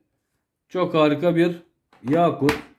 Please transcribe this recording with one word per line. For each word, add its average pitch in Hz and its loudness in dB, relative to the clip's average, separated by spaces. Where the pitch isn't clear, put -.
çok 175 -4
harika 156 2
bir 170 0
yakut. 147 0